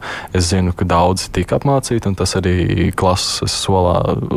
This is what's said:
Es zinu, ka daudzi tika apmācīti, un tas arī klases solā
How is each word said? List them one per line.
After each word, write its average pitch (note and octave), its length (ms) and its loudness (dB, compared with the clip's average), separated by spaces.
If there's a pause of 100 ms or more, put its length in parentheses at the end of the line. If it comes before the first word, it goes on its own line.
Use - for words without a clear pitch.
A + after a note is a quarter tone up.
(320)
Es F2+ 180 2
zinu, F#2 220 2
ka - 120 -4
daudzi F2 460 2
tika F#2 280 -2
apmācīti, B2 500 0
un G2 60 0
tas F#2+ 200 -2
arī F2+ 600 2
klases - 560 0
solā F2+ 480 2 (360)